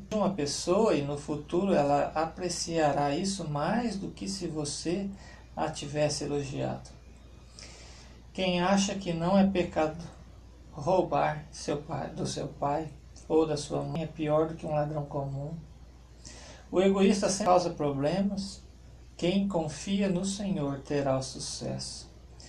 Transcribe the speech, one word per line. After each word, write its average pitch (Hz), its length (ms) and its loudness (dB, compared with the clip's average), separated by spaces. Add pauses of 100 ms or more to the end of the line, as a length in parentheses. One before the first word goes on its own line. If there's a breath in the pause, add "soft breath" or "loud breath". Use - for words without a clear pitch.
(140)
Uma 202 180 2
pessoa 180 600 2
e 143 80 2
no 143 160 -4
futuro 170 560 0
ela 143 400 4
apreciará 160 1000 0
isso 180 340 -2
mais 190 460 0
do 170 160 -6
que - 160 -8
se 185 200 -4
você 160 600 -4 (460 loud breath)
a 156 160 -2
tivesse 147 540 -2
elogiado. 135 760 -4 (1300 loud breath)
Quem 180 280 2
acha 196 340 4
que 185 160 -4
não 170 260 4
é 196 80 8
pecado 170 580 2 (680)
roubar 151 800 2
seu - 300 -4
pai, - 280 -6
do - 160 -6
seu 147 220 -4
pai 151 420 -2 (380)
ou 160 180 6
da 151 120 0
sua 143 260 -4
mãe 143 200 -4
é 156 40 -4
pior 156 400 2
do 165 80 -6
que - 100 -10
um 156 80 -2
ladrão 151 320 0
comum. 139 480 -6 (1160 loud breath)
O 170 80 2
egoísta 196 500 6
sempre - 160 0
causa 180 260 6
problemas. 151 920 0 (540)
Quem 196 300 2
confia 196 600 0
no 175 160 0
Senhor 156 560 -2
terá 139 380 0
o 131 60 -2
sucesso. - 840 -8 (400 loud breath)